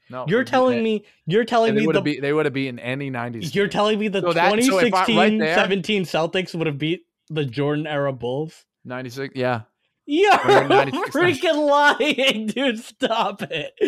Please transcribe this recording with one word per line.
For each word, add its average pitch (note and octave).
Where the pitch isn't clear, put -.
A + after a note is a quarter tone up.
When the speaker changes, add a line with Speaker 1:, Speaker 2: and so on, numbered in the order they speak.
Speaker 1:
No, B2
Speaker 2:
You're G#3
Speaker 1:
would B3+
have -
Speaker 2:
telling B3+
Speaker 1:
beaten -
Speaker 2:
me, G#3+
you're G#3+
telling A3+
Speaker 1:
they G#3+
Speaker 2:
me G#3+
Speaker 1:
would D#3
have D3
Speaker 2:
the D3
Speaker 1:
beat, B2+
they C#3+
would D3+
have C3+
beaten C3+
any C3+
nineties A#2+
Speaker 2:
You're G3
Speaker 1:
team. -
Speaker 2:
telling G#3
me G#3+
the F#3+
Speaker 1:
So F3
that, G3
so B3+
if G#3
I, -
right F#3+
there A3+
Speaker 2:
twenty G#3+
sixteen G#3+
seventeen F#3+
Celtics E3+
would D#3+
have C#3+
beat D#3+
the D#3
Jordan C#3+
era C#3+
Bulls? B2+
Speaker 1:
Ninety-six, B2+
yeah. B2
Speaker 2:
You're F#4
Speaker 1:
Or G4
ninety-six, E4+
Speaker 2:
freaking D4+
lying, C#4
<laughs> G#3+
dude. A#3+
Stop G#3+
it. D#3+